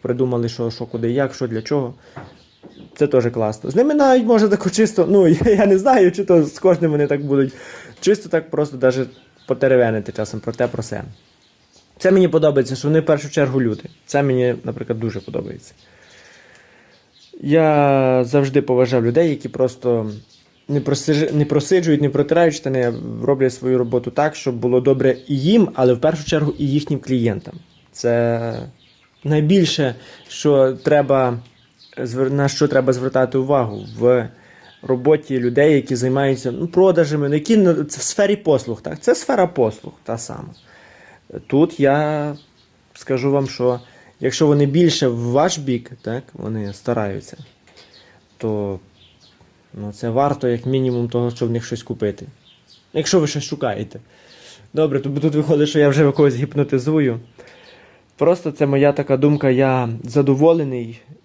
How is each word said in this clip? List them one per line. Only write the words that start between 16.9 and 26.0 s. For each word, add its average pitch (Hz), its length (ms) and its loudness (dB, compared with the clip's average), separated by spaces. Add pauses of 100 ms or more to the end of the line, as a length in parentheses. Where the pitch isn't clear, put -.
Я 143 840 4
завжди 139 380 0
поважав 127 440 2
людей, 151 240 2
які 135 200 -6
просто 120 600 -2 (560)
не 143 120 -2
просиж-, 143 540 -2
не 147 120 2
просиджують, 160 560 0
не 147 80 0
протирають 147 460 2
штани, 135 260 -4
а 120 120 0 (320)
роблять 131 280 2
свою 127 240 -2
роботу 120 340 -2
так, 151 240 -2
щоб 127 200 -6
було 123 260 0
добре 131 360 2 (100)
і 143 120 -2
їм, 190 340 4
але 127 200 4
в 120 80 -6